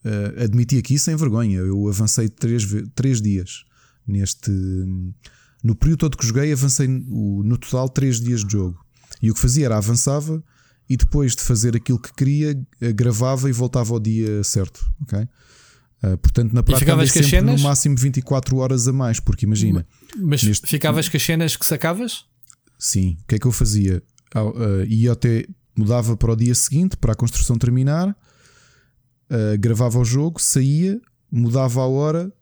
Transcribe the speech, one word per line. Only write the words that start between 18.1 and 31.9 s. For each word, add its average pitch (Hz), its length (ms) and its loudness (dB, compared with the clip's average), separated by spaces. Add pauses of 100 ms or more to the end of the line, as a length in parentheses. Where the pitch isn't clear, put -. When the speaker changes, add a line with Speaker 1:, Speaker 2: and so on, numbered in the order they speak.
Speaker 1:
e 127 40 -2
quatro 131 360 -2
horas 131 300 0
a 131 60 0
mais, 123 260 0
porque - 280 0
imagina, 104 400 0 (280)
Speaker 2:
Ma-, 208 120 -8
mas 143 160 2
Speaker 1:
neste 104 240 0
Speaker 2:
ficavas 156 420 0
com 156 80 -2
as - 60 0
cenas 160 340 0
que - 80 -6
sacavas? 175 600 -4 (520)
Speaker 1:
Sim. 92 460 -2
O - 40 -20
que - 60 0
é 107 60 0
que 127 80 0
eu 123 40 4
fazia? 104 520 2 (320)
Ao, 107 140 0 (120)
eh, 98 260 0
ia 110 260 2
até, 113 340 0 (280)
mudava 113 400 0
para 117 160 2
o 113 40 2
dia 120 180 2
seguinte, 165 420 0
para - 180 0
a - 20 0
construção - 420 0
terminar, 139 580 0 (1120)
eh, 107 280 0
gravava 113 420 2
o 120 60 4
jogo, 143 340 0
saía, 156 600 0 (320)
mudava 120 500 0
a 127 60 0
hora 156 440 -2 (100)